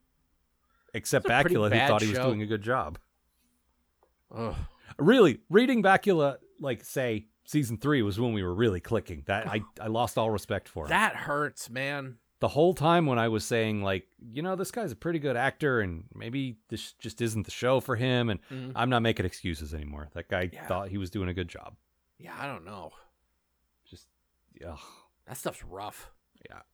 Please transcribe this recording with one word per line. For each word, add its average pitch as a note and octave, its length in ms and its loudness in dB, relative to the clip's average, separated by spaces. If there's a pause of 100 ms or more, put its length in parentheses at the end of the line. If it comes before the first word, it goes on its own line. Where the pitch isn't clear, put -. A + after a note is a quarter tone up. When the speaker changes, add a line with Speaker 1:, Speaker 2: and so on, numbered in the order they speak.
(920)
Speaker 1:
Except A2 340 -2
Speaker 2:
It's A#2 60 4
a B2+ 100 6
pretty F3 140 4
Speaker 1:
Bakula, G#2+ 80 4
who G#2 60 4
Speaker 2:
bad A#2+ 180 4
Speaker 1:
thought G#2+ 140 4
he A2 60 2
was G#2 100 0
Speaker 2:
show. - 80 0
Speaker 1:
doing G#2+ 160 0
a G#2 40 -6
good G#2 160 -2
job. G2+ 360 -4 (1400)
Speaker 2:
Ugh. A2+ 200 -6 (440)
Speaker 1:
Really, F3+ 500 8
reading A#3 340 4
Bakula, F3+ 540 4 (240)
like, C3+ 240 -6
say, A#2+ 420 -4 (180)
season A#2+ 340 0
three C#3+ 240 2
was G2+ 160 0
when A#2+ 140 0
we G#2 100 -2
were F2+ 120 -2
really G2+ 260 2
clicking. F#2 460 -4
That G2+ 220 0
I, G#2+ 140 -2 (180)
I A2 80 -8
lost A2+ 300 -2
all A2+ 120 2
respect G2+ 380 -4
for D#2+ 160 -8
him. D2+ 60 -4
Speaker 2:
That F#3+ 260 2
hurts, D3 540 -6
man. C3+ 460 -6 (240)
Speaker 1:
The A#2 80 2
whole E3 260 4
time E3+ 320 4
when B2 120 4
I A#2 100 4
was G#2+ 160 0
saying, A2 380 2
like, F#2+ 240 0 (140)
"You A#2+ 220 -10
know, F#3 120 -2
this F3+ 160 -4
guy's G3+ 220 -6
a G#2+ 40 -10
pretty E3+ 220 -2
good C#3 180 -2
actor, C3 440 2
and F2 240 -4 (100)
maybe A#2 420 -6 (120)
this - 260 -10
just - 280 -8
isn't A2 220 -2
the - 60 -16
show B2+ 300 2
for B2 160 -4
him," B2 320 2
and G2+ 120 -2 (100)
Speaker 2:
Mm-hmm. C3 240 -10
Speaker 1:
I'm A#2+ 160 0
not A#2+ 120 4
making A2+ 220 2
excuses D#2+ 480 -6
anymore. D2+ 420 -10
That E2+ 140 -12
guy F#2 240 -2
Speaker 2:
Yeah. - 140 -16
Speaker 1:
thought F#2+ 220 -4
he G2 100 -6
was F#2 120 -6
doing F#2+ 180 -4
a F2+ 60 -4
good F2+ 140 -4
job. - 260 -16 (440)
Speaker 2:
Yeah, - 200 -18
I B2+ 80 -8
don't G#2 180 -10
know. F2+ 260 -14 (960)
Speaker 1:
Just, - 200 -20 (580)
ugh. D#2 120 -14 (480)
Speaker 2:
That B2 120 -16
stuff's - 260 -10
rough. G2 460 -14 (400)
Speaker 1:
Yeah, - 80 -20 (160)